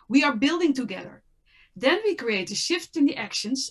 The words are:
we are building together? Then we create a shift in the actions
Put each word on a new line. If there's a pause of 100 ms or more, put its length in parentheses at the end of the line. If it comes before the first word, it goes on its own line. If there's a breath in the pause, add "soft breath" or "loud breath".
we
are
building
together? (540 soft breath)
Then
we
create
a
shift
in
the
actions